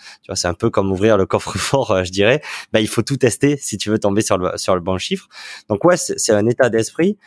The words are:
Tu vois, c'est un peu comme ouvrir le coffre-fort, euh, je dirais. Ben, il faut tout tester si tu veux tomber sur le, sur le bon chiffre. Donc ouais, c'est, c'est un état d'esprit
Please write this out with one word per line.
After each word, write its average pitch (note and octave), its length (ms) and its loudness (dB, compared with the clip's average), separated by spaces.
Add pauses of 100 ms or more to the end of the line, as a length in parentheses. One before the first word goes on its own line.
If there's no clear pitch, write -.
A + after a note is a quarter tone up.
(220)
Tu - 60 -20
vois, - 80 -8
c'est F2+ 120 -2
un F2 60 -2
peu A2+ 160 0
comme G2 220 0
ouvrir G#2 260 2
le F#2+ 80 4
coffre-fort, - 680 -2
euh, F#2+ 120 2
je F2+ 80 -6
dirais. G#2+ 300 2 (320)
Ben, A2 60 4
il A2 80 0
faut - 140 -2
tout C3 160 -2
tester C#3 400 2
si - 200 -8
tu G#2 120 -6
veux G#2+ 100 2
tomber G2+ 220 0
sur G2+ 160 0
le, F2+ 200 -2
sur G2 180 0
le F2+ 60 -2
bon F#2 160 -2
chiffre. F#3+ 300 -6 (420)
Donc G#2 160 -2
ouais, F3 120 4
c'est, - 220 -6
c'est - 140 0
un G#2 140 2
état B2 220 2
d'esprit D#3 580 0